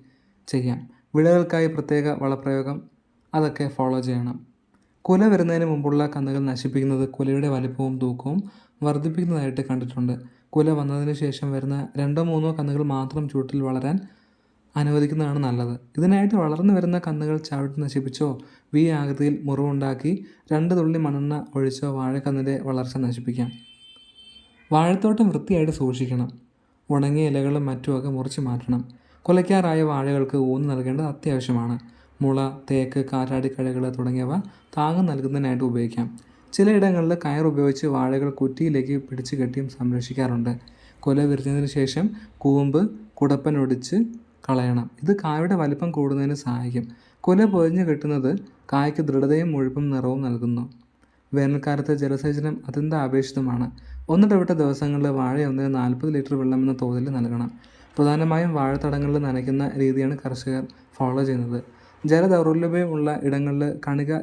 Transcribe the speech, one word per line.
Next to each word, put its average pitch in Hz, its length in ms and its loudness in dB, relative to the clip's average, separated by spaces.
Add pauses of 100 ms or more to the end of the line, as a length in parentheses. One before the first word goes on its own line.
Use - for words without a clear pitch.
(480)
ചെയ്യാം. 127 320 -2 (340)
വിളകൾക്കായി 165 600 4
പ്രത്യേക 147 480 0
വളപ്രയോഗം 135 580 -4 (520)
അതൊക്കെ 147 360 0
ഫോളോ 131 320 -2
ചെയ്യണം. 123 380 -4 (680)
കുല 185 220 6
വരുന്നതിന് 165 460 4
മുമ്പുള്ള 147 300 2 (140)
കന്നുകൾ 139 340 -2
നശിപ്പിക്കുന്നത് 131 600 0
കുലയുടെ 139 380 0
വലിപ്പവും 131 520 -2
തൂക്കവും 127 400 -2 (420)
വർദ്ധിപ്പിക്കുന്നതായിട്ട് 147 880 -2
കണ്ടിട്ടുണ്ട്. 123 460 -2 (340)
കുല 156 220 4
വന്നതിന് 143 520 -2
ശേഷം 139 280 -4
വരുന്ന 135 260 -2 (180)
രണ്ടോ 147 280 0
മൂന്നോ 160 280 0
കന്നുകൾ 147 320 -2 (120)
മാത്രം 135 320 -4
ചൂട്ടിൽ 135 340 -2
വളരാൻ 135 340 0 (800)
അനുവദിക്കുന്നതാണ് 147 680 2
നല്ലത്. 123 320 -2 (220)
ഇതിനായിട്ട് 196 400 4
വളർന്നു 170 380 2
വരുന്ന 175 240 2
കന്നുകൾ 156 380 -2 (120)
ചവിട്ടി 139 320 -4
നശിപ്പിച്ചോ 135 480 -2 (440)
വി 151 180 4
ആകൃതിയിൽ 143 440 0 (100)
മുറിവുണ്ടാക്കി 139 680 -2 (400)
രണ്ട് 165 220 2
തുള്ളി 165 240 2
മണ്ണെണ്ണ 143 360 0 (200)
ഒഴിച്ചോ 135 420 -2
വാഴക്കന്നിൻ്റെ 135 580 -2 (140)
വളർച്ച 127 280 -4
നശിപ്പിക്കാം. 120 540 -2 (1200)
വാഴത്തോട്ടം 190 580 4
വൃത്തിയായിട്ട് 156 480 0
സൂക്ഷിക്കണം. 127 540 -2 (580)
ഉണങ്ങിയ 147 420 2
ഇലകളും 139 360 0
മറ്റുമൊക്കെ 131 440 -2
മുറിച്ച് 135 380 -4
മാറ്റണം. 123 340 -2 (440)
കുലയ്ക്കാറായ 180 560 4
വാഴകൾക്ക് 139 640 0
ഊന്ന് 135 220 0
നൽകേണ്ടത് 131 380 -2
അത്യാവശ്യമാണ്. 127 720 -2 (440)
മുള, 135 280 2 (220)
തേക്ക്, 131 300 0 (120)
കാറ്റാടിക്കഴകൾ 131 720 -2 (120)
തുടങ്ങിയവ 127 340 -2 (440)
താങ്ങ് 165 320 2
നൽകുന്നതിനായിട്ട് 135 560 0
ഉപയോഗിക്കാം. 117 440 -2 (440)
ചിലയിടങ്ങളിൽ 190 600 4 (100)
കയർ 151 220 0
ഉപയോഗിച്ച് 143 400 2
വാഴകൾ 135 440 0
കുറ്റിയിലേക്ക് 135 680 0
പിടിച്ചു 135 380 -8
കെട്ടിയും 127 420 -2
സംരക്ഷിക്കാറുണ്ട്. 123 760 -2 (480)
കുല 139 200 2 (100)
വിരിഞ്ഞതിന് 139 480 -2
ശേഷം 139 280 0 (320)
കൂമ്പ്, 139 440 4 (320)
കുടപ്പൻ 143 480 2
ഒടിച്ച് 127 340 -2 (480)
കളയണം. 123 420 0 (140)
ഇത് 156 100 2 (100)
കായുടെ 165 360 0
വലിപ്പം 151 340 0
കൂടുന്നതിന് 139 440 0
സഹായിക്കും. 123 500 -4 (400)
കുല 190 200 6
പൊതിഞ്ഞ് 180 400 4
കെട്ടുന്നത് 147 440 0 (440)
കായ്ക്ക് 147 360 0
ദൃഢതയും 147 440 2
മുഴുപ്പും 135 380 -2
നിറവും 131 320 -2
നൽകുന്നു. 120 420 -2 (680)
വേനൽക്കാലത്ത് 143 640 0
ജലസേചനം 143 600 -2 (120)
അത്യന്താപേക്ഷിതമാണ്. 131 1000 -2 (420)
ഒന്നിടവിട്ട 185 440 6
ദിവസങ്ങളിൽ 143 560 0
വാഴ 135 360 0
ഒന്നിന് 135 300 -2
നാൽപത് 127 400 0
ലിറ്റർ 139 220 -2
വെള്ളമെന്ന 131 460 2
തോതിൽ 123 280 0
നൽകണം. 120 400 -2 (460)
പ്രധാനമായും 160 580 2
വാഴത്തടങ്ങളിൽ 143 640 0
നനയ്ക്കുന്ന 135 460 0 (120)
രീതിയാണ് 135 420 2
കർഷകർ 131 460 -6 (300)
ഫോളോ 131 300 0
ചെയ്യുന്നത്. 120 360 -2 (440)
ജലദൗർലഭ്യം 170 880 4
ഉള്ള 151 180 0 (120)
ഇടങ്ങളിൽ 143 420 0 (160)
കണിക 143 420 -2